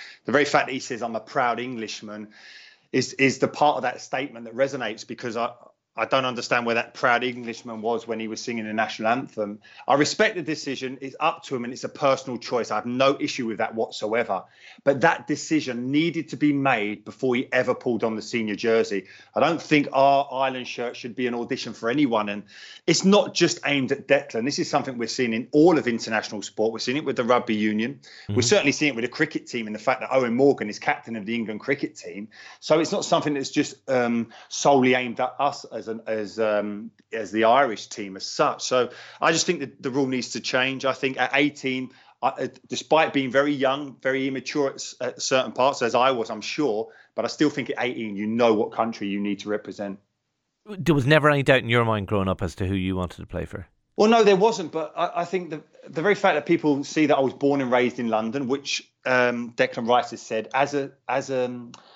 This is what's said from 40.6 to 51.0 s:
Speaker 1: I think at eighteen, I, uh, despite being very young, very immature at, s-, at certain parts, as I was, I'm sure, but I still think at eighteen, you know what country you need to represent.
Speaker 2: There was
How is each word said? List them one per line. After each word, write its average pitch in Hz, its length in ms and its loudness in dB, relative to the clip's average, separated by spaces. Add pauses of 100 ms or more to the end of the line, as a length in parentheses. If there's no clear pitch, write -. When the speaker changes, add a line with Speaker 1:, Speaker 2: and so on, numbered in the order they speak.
Speaker 1:
I 131 80 2
think 131 260 -4
at 127 160 0
eighteen, 135 560 0 (320)
I, 123 60 2
uh, 131 200 -4 (200)
despite 151 440 2
being 135 200 0
very 143 200 4
young, 135 480 -2
very 135 280 -2
immature 135 400 -2
at, 127 80 -6
s-, - 240 -12
at 123 200 -6
certain 127 300 0
parts, 131 320 2
as 117 140 2
I 127 160 4
was, 113 180 -4
I'm 107 100 -8
sure, 113 500 -2 (260)
but 113 80 -2
I 120 40 -2
still 147 220 2
think 135 200 -4
at 131 100 -6
eighteen, 117 340 -4
you 104 140 -4
know 117 260 4
what 110 160 0
country 113 380 -2
you 98 100 -2
need 101 220 -4
to 107 80 -10
represent. 101 500 -6 (680)
Speaker 2:
There 175 280 0
was 139 100 2